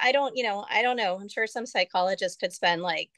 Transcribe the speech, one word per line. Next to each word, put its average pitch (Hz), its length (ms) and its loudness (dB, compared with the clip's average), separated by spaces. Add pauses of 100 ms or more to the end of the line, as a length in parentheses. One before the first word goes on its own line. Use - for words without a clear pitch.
I 254 100 4
don't, 277 240 0
you 254 60 0
know, 202 260 -2
I 214 140 2
don't 247 160 2
know. 190 200 0
I'm 202 120 -12
sure 220 160 -2
some 226 180 -6
psychologists 185 720 0
could 185 160 -4
spend, 175 300 0
like, 160 340 -2